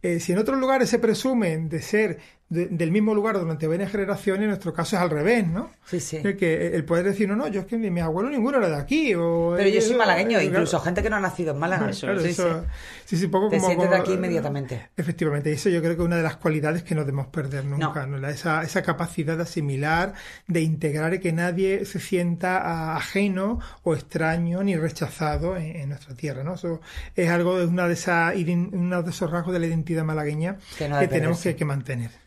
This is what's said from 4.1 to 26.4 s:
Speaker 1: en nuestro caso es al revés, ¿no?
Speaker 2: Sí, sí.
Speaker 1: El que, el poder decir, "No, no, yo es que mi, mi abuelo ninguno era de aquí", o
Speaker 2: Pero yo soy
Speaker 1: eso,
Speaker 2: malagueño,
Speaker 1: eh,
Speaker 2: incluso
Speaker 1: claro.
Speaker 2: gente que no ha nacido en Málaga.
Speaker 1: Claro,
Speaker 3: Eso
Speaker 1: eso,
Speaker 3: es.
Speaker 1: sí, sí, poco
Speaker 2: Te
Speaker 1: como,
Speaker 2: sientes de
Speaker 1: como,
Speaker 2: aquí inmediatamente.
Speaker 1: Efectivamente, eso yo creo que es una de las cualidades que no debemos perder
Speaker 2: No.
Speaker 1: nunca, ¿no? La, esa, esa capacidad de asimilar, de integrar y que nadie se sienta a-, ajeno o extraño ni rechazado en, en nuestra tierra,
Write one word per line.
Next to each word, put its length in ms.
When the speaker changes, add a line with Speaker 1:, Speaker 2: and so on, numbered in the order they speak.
Speaker 1:
en 60
nuestro 220
caso 240
es 60
al 80
revés, 380
¿no? 240
Speaker 2:
Sí, 120
sí. 240
Speaker 1:
El 140
que, 380
el 100
poder 200
decir, 220
"No, 80
no, 120
yo 140
es 40
que 100
mi, 140
mi 120
abuelo 280
ninguno 300
era 100
de 60
aquí", 400
o 420
Speaker 2:
Pero 100
yo 140
soy 80
Speaker 1:
eso, 80
Speaker 2:
malagueño, 400
Speaker 1:
eh, 80
Speaker 2:
incluso 320
Speaker 1:
claro. 80
Speaker 2:
gente 160
que 80
no 60
ha 60
nacido 320
en 60
Málaga. 300
Speaker 1:
Claro, 200
Speaker 3:
Eso 80
Speaker 1:
eso, 160
Speaker 3:
es. 40
Speaker 1:
sí, 120
sí, 120
poco 200
Speaker 2:
Te 80
Speaker 1:
como, 120
Speaker 2:
sientes 200
de 80
Speaker 1:
como, 60
Speaker 2:
aquí 100
inmediatamente. 840
Speaker 1:
Efectivamente, 560
eso 180
yo 120
creo 140
que 80
es 20
una 120
de 60
las 120
cualidades 480
que 100
no 80
debemos 260
perder 380
Speaker 2:
No. 140
Speaker 1:
nunca, 260
¿no? 140
La, 100
esa, 320
esa 220
capacidad 540
de 60
asimilar, 680
de 140
integrar 540
y 40
que 140
nadie 520
se 140
sienta 600
a-, 360
ajeno 640
o 140
extraño 680
ni 160
rechazado 800
en, 200
en 120
nuestra 240
tierra, 300